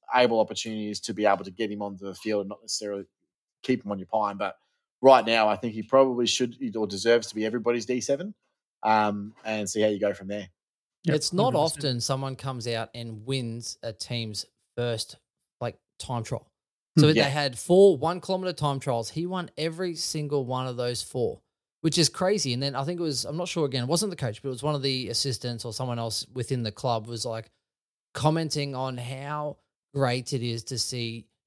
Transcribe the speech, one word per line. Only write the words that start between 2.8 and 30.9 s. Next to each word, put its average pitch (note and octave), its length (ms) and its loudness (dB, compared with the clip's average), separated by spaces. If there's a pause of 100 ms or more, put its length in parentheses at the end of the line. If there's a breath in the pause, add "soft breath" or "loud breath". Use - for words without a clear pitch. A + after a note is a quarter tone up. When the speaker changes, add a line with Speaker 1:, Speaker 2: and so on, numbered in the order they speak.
Speaker 1:
keep - 220 0
him G2+ 80 -2
on G2 60 -4
your F#2 100 -12
pine. G2+ 280 0
But G2+ 200 -4 (440)
right B2+ 240 10
now, A2 240 6
I G#2 80 2
think A2 180 -4
he A2 80 -6
probably C3 440 4
should A#2+ 300 0 (200)
or A2 100 0
deserves A2 420 4
to - 60 -10
be G#2+ 120 -2
everybody's A#2 400 0
D B2+ 160 -2
seven, E3+ 320 -2 (480)
um, G#2+ 500 2 (120)
and G#2+ 260 -4
see G#2+ 100 0
how G#2+ 80 6
you G#2 120 -2
go G#2 120 2
from G2 160 -10
there. G2+ 200 -8 (560)
Speaker 2:
Yep, D3+ 120 2
Speaker 3:
It's - 160 -2
not G#3+ 220 2
Speaker 2:
hundred E3 80 2
percent. D#3+ 160 -2
Speaker 3:
often C3 220 -2
someone C3+ 360 -4
comes B2+ 300 -8
out A2+ 280 -4
and A2+ 300 -12
wins A#2+ 580 -6
a A2+ 120 -8
team's A2 500 -6 (320)
first, A#2+ 400 -4 (460)
like, - 160 -8 (200)
time A#2+ 260 -4
trial. - 260 -8 (480)
So D3+ 80 12
Speaker 2:
Hmm. D#3 60 8
Speaker 3:
they - 80 4
Speaker 1:
Yeah. C#3 80 4
Speaker 3:
had C#3 280 -2
four F#3 400 8
one E3 240 -2
kilometer F#3 320 -4
time C#3 280 0
trials. A#2 300 -2
He D#3+ 140 -4
won F3+ 320 -6
every E3 380 -4
single D3+ 500 -2
one B2+ 220 -2
of B2 100 -6
those B2 240 -2
four, - 420 -4 (400)
which D#3+ 140 2
is E3 120 6
crazy. F#3 440 0
And B2 80 -2
then C#3 140 -4
I C3+ 80 -2
think E3+ 160 -4
it F3 60 -4
was, C#3 200 -2
I'm D3+ 120 -6
not E3+ 100 -4
sure D#3+ 200 0
again, B2 180 -2
it B2 40 -2
wasn't F3+ 220 0
the E3 60 -8
coach, A2 260 -6
but C#3 60 -6
it - 20 -4
was B2+ 140 -8
one D3+ 100 0
of C3+ 80 -4
the C3 260 -2
assistants A#2+ 560 -4
or A#2 80 -6
someone A#2+ 280 -4
else A2+ 320 -4
within B2 320 -4
the G#2 80 -4
club A2+ 340 -2
was, A#2 180 -8
like, A2+ 280 -8 (640)
commenting D3+ 600 0
on B2+ 220 -4
how C3+ 640 -8 (360)
great C3 380 0
it B2 100 0
is A2+ 220 -4
to B2 140 -6
see A#2 480 -4 (200)